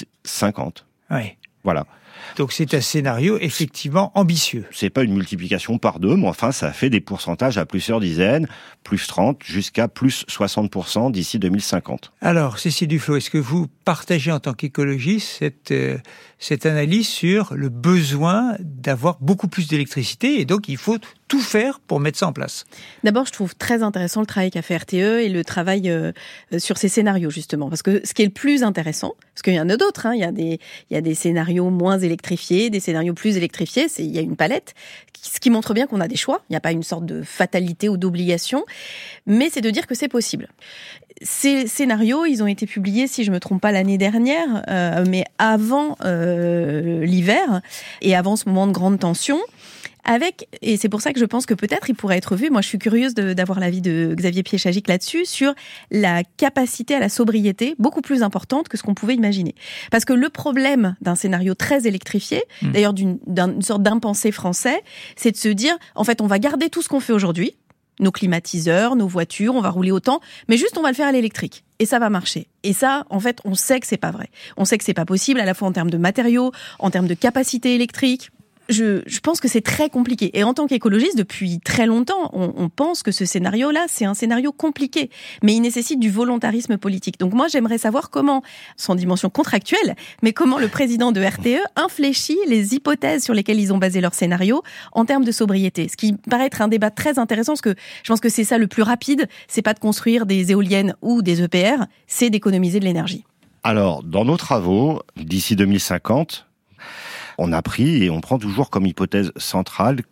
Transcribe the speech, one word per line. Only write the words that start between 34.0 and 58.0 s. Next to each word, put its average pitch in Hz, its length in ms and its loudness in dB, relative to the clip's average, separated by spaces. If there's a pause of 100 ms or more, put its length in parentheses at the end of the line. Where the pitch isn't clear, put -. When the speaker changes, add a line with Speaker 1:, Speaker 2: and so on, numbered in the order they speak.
Speaker 3:
il 156 80 -6
y 170 60 -4
a 160 40 0
une 165 140 -4
palette, - 380 -2 (480)
ce - 180 -8
qui 262 100 2
montre 220 240 2
bien 240 140 2
qu'on 214 140 -2
a 165 80 -2
des - 80 -6
choix, 302 320 -2
il - 40 -4
n'y 160 40 0
a 156 40 -6
pas 165 120 0
une 165 100 -2
sorte 170 220 -6
de 156 180 -8
fatalité 180 640 -4
ou 208 80 0
d'obligation, 180 680 -2 (600)
mais 233 240 2
c'est 294 120 -4
de 220 80 0
dire 208 180 -2
que 254 80 -6
c'est 285 140 -4
possible. - 400 -4 (720)
Ces 277 440 0
scénarios, 240 600 2
ils 254 180 2
ont 208 40 2
été 202 180 -2
publiés, 202 420 0
si 254 160 -4
je 202 80 0
me 180 80 0
trompe 185 220 -2
pas, 208 100 2
l'année 196 260 2
dernière, 233 720 0
euh, 175 400 0
mais 185 160 0 (140)
avant, 220 640 2
euh, 170 1040 0
l'hiver 185 560 2 (400)
et 190 160 4
avant 185 180 0
ce 220 140 -4
moment 190 180 2
de 196 60 2
grande 185 260 2
tension. 185 400 0 (640)
Avec, 240 440 -2 (160)
et 220 140 2
c'est 208 120 -2
pour 208 100 -4
ça 294 140 -2
que 269 60 -2
je 233 60 4
pense 233 200 -2
que - 80 0
peut-être 208 340 -2
il 262 60 0
pourrait 190 240 0
être 185 180 -2
vu, 247 140 0
moi 240 120 4
je 196 60 -2
suis 208 120 -4
curieuse 233 340 2
de, 196 200 0
d'avoir 185 260 0
l'avis 180 220 0
de 165 360 0
Xavier 180 240 0
Piéchagic 190 460 0
là-dessus, 208 380 0
sur 277 280 0 (380)
la 175 320 2
capacité 269 720 -2
à 277 40 2
la 202 80 2
sobriété 220 720 0
beaucoup 277 240 0